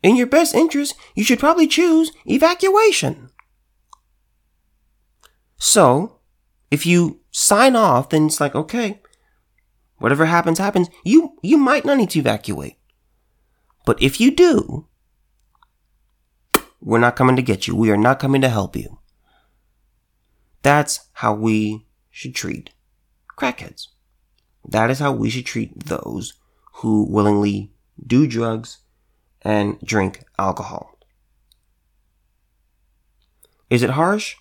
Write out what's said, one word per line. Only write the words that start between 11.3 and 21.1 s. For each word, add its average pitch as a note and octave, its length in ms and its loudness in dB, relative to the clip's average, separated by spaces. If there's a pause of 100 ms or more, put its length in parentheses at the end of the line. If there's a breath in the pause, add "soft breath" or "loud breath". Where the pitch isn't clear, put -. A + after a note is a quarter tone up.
you A#3+ 140 2
might C#4+ 280 2
not C#4+ 120 0
need A3 140 0
to D#3 100 -2
evacuate. G#2 580 -6 (1040)
But - 160 2
if C3+ 200 0
you B3 100 6
do, D#4+ 560 0 (2000)
we're A2+ 160 0
not A#2+ 180 2
coming B2+ 200 2
to C3 60 -2
get A2+ 240 -4
you. B2 100 -4
We A2 140 2
are G#2 60 2
not B2 220 2
coming C3+ 220 0
to C3 80 0
help G#2+ 260 -4
you. - 240 -12 (1600)
That's D3 500 0